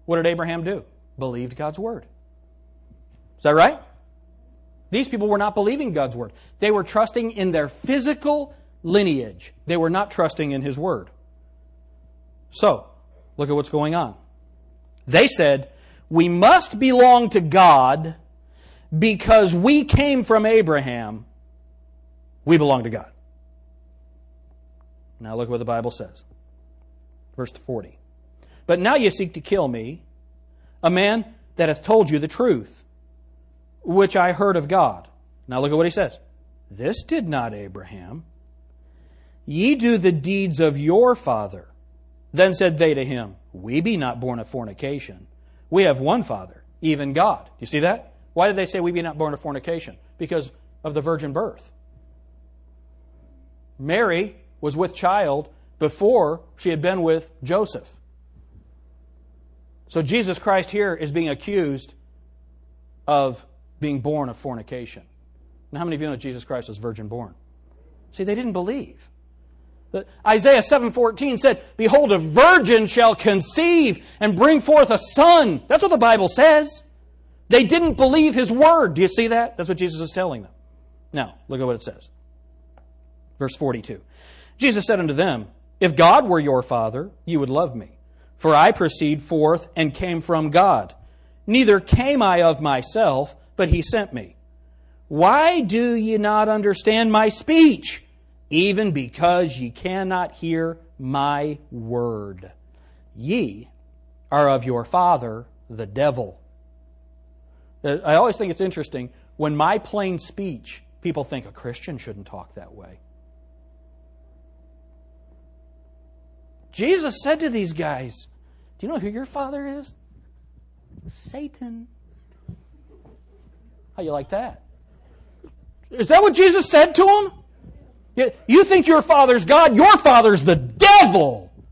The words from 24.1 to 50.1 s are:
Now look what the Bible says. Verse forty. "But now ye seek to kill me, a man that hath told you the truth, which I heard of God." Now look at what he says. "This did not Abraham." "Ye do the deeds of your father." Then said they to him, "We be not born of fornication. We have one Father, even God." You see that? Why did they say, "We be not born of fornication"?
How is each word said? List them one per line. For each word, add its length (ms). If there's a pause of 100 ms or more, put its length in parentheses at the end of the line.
Now 160
look 140
what 100
the 60
Bible 260
says. 320 (1120)
Verse 160
forty. 460 (680)
"But 140
now 160
ye 140
seek 240
to 80
kill 260
me, 360 (800)
a 60
man 440 (220)
that 140
hath 140
told 260
you 100
the 80
truth, 560 (1000)
which 340
I 160
heard 240
of 100
God." 400 (400)
Now 140
look 100
at 60
what 80
he 60
says. 280 (500)
"This 340
did 240
not 260
Abraham." 720 (1200)
"Ye 300
do 220
the 140
deeds 480
of 180
your 380
father." 520 (640)
Then 200
said 240
they 160
to 120
him, 300 (160)
"We 300
be 160
not 220
born 200
of 80
fornication. 800 (420)
We 140
have 160
one 240
Father, 400 (180)
even 320
God." 360 (100)
You 80
see 120
that? 340 (200)
Why 140
did 80
they 100
say, 140
"We 120
be 100
not 160
born 160
of 60
fornication"? 580 (200)